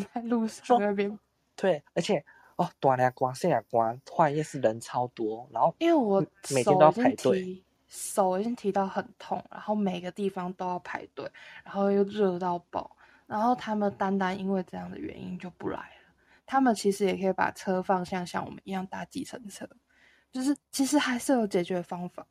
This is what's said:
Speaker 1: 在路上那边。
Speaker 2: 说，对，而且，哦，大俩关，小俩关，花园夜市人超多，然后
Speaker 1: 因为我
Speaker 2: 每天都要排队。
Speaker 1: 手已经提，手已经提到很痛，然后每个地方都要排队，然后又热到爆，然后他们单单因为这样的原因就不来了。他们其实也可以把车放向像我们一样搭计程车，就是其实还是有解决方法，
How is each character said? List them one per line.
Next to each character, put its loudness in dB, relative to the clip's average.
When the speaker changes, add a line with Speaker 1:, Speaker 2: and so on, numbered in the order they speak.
Speaker 1:
在 -8
路 0
上 2
那 0
边。 0
Speaker 2:
说， -8
对， 0
而 0
且， 0
哦， 0
大 4
俩 4
关， -2
小 -2
俩 2
关， 2
花 4
园 -2
夜 0
市 -10
人 0
超 -4
多， -6
然 -2
后 4
Speaker 1:
因 0
为 6
我 4
Speaker 2:
每 2
天 6
都 6
要 10
排 2
队。 -6
Speaker 1:
手 6
已 -2
经 -8
提， -18
手 -2
已 -2
经 -4
提 -4
到 0
很 -6
痛， -8
然 -14
后 -2
每 -2
个 -8
地 -4
方 -6
都 -8
要 -4
排 -10
队， -10
然 -16
后 2
又 4
热 0
到 -2
爆， -8
然 -4
后 4
他 -4
们 0
单 0
单 -2
因 -4
为 0
这 -14
样 -10
的 -12
原 -12
因 -8
就 -12
不 -8
来 -4
了。 -18
他 0
们 6
其 2
实 0
也 4
可 0
以 4
把 2
车 -2
放 0
向 -4
像 -6
我 -8
们 -12
一 -10
样 -4
搭 -10
计 -8
程 -12
车， -14
就 -6
是 2
其 0
实 4
还 0
是 0
有 4
解 2
决 -2
方 -8
法， -16